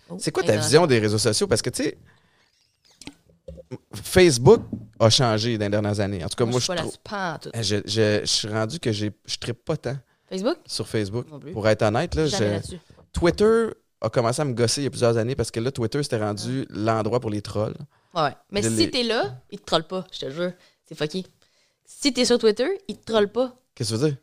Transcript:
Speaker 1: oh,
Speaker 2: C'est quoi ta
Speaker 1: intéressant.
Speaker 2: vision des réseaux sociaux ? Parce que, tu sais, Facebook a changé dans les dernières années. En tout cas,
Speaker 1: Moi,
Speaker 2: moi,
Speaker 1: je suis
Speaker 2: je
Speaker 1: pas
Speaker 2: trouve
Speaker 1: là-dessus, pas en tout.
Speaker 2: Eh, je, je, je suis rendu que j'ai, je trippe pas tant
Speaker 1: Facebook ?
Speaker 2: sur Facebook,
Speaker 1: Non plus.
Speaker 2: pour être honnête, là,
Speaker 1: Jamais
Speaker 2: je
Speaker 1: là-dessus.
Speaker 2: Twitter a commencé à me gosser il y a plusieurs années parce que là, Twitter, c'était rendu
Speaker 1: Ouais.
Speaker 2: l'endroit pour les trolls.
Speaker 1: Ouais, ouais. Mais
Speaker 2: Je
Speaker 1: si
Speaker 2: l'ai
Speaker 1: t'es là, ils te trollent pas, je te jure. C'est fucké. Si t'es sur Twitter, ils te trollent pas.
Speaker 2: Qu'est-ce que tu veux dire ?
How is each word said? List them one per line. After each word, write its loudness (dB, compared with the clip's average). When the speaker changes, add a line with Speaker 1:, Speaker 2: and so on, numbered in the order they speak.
Speaker 1:
oh, -10
Speaker 2:
C'est -4
quoi -2
ta 2
Speaker 1:
intéressant. 2
Speaker 2:
vision 8
des 6
réseaux 2
sociaux ? 0
Parce 2
que, -4
tu -4
sais, -4
Facebook 6
a 6
changé 2
dans -2
les -2
dernières 0
années. -2
En -8
tout -8
cas, 2
Speaker 1:
Moi, 0
Speaker 2:
moi, 2
Speaker 1:
je 0
suis -4
Speaker 2:
je -4
Speaker 1:
pas -2
Speaker 2:
trouve -6
Speaker 1:
là-dessus, -20
pas -6
en -10
tout. -14
Speaker 2:
Eh, -4
je, 0
je, 2
je -8
suis -2
rendu -4
que -2
j'ai, -2
je -8
trippe -8
pas -2
tant -6
Speaker 1:
Facebook ? -4
Speaker 2:
sur -8
Facebook, -4
Speaker 1:
Non -16
plus. -16
Speaker 2:
pour -2
être 4
honnête, 0
là, 2
Speaker 1:
Jamais 0
Speaker 2:
je 0
Speaker 1:
là-dessus. -8
Speaker 2:
Twitter 4
a -2
commencé 2
à 0
me -2
gosser 0
il -2
y -2
a -2
plusieurs 2
années -2
parce -4
que -6
là, -2
Twitter, -2
c'était -2
rendu -4
Speaker 1:
Ouais. -8
Speaker 2:
l'endroit 0
pour -4
les -4
trolls. -4
Speaker 1:
Ouais, -2
ouais. -2
Mais -2
Speaker 2:
Je 0
Speaker 1:
si 0
Speaker 2:
l'ai 2
Speaker 1:
t'es 0
là, -2
ils -14
te -20
trollent 0
pas, -8
je -14
te -8
jure. -4
C'est -18
fucké. -4
Si -2
t'es 2
sur 4
Twitter, 2
ils -10
te -12
trollent 4
pas. -2
Speaker 2:
Qu'est-ce -4
que 0
tu -2
veux 4
dire ? -4